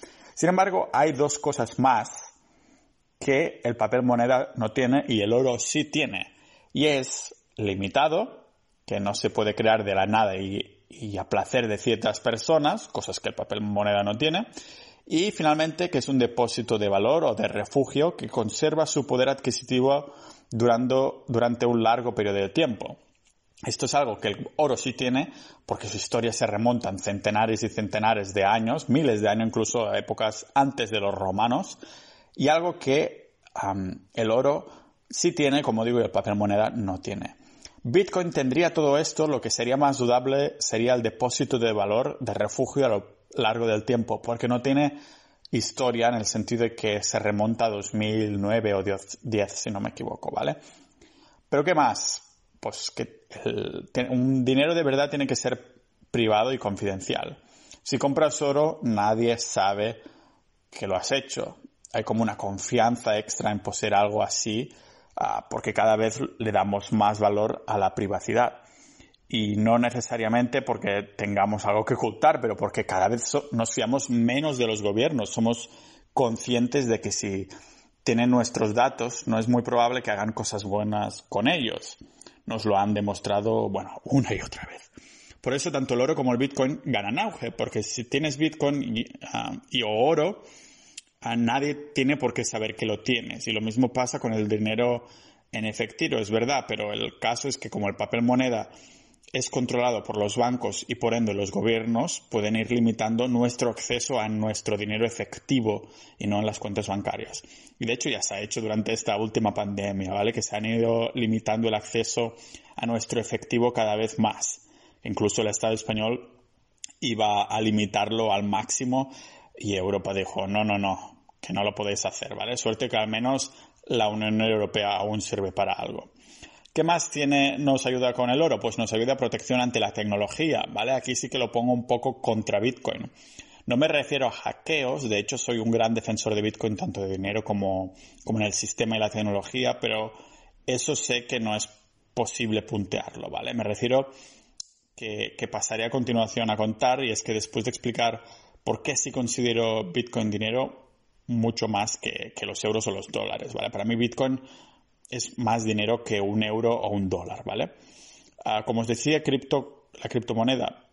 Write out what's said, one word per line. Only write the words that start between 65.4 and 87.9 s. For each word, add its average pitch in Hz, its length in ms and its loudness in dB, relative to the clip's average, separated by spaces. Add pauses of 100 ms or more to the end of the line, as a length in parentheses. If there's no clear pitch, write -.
porque 107 240 -4
cada 107 220 4
vez 107 240 0 (200)
le 107 120 -2
damos 101 400 2
más 104 280 4
valor 104 480 2
a 107 100 0
la 98 160 2
privacidad. 107 680 0 (680)
Y 107 260 0
no 110 220 6
necesariamente 120 840 0
porque 101 420 -2 (140)
tengamos 104 480 0
algo 107 200 2
que - 80 0
ocultar, 131 480 2
pero 110 140 0
porque 107 300 -2
cada 92 220 2
vez 117 160 -2
so-, - 280 -2
nos 113 220 -2
fiamos 127 360 0
menos 123 480 2
de 120 100 2
los 107 140 0
gobiernos. 110 480 0
Somos 117 400 0 (440)
conscientes 120 720 0
de 110 120 2
que 104 120 -6
si 98 360 -4 (560)
tienen 120 260 2
nuestros 113 440 2
datos, 120 540 0
no 113 100 2
es 113 100 0
muy 120 140 4
probable 120 400 2
que 117 100 -2
hagan 107 220 -2
cosas 104 300 -4
buenas 104 640 -2
con 110 180 0
ellos. - 500 -2 (480)
Nos 110 200 -6
lo 101 120 4
han 104 160 4
demostrado, 104 760 0
bueno, - 360 -6
una 131 280 2
y 92 80 -2
otra - 280 -12
vez. - 220 -20 (500)
Por 127 120 -2
eso 147 180 -2
tanto 131 220 0
el 120 80 4
oro 151 140 2
como 127 160 2
el 120 60 2
Bitcoin 135 480 0
ganan 110 340 -2
auge, 196 320 -4
porque 110 320 -4
si 113 220 -8